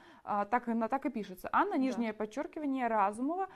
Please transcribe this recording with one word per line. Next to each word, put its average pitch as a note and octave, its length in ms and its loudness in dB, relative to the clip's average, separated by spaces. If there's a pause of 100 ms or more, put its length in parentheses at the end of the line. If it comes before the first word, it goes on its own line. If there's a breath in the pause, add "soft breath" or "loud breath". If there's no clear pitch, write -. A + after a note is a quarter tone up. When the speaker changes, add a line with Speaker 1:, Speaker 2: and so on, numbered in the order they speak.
(240 loud breath)
Speaker 1:
а, G3+ 220 -2
так, A#3+ 240 0
она A#3 180 0
так C4+ 180 -2
и D4 40 0
пишется, F#3+ 420 -6
Анна, F4 200 4
Speaker 2:
Да. F4 60 2
Speaker 1:
нижнее A#3 360 0
подчёркивание, C4+ 760 -2
Разумова. A3+ 680 2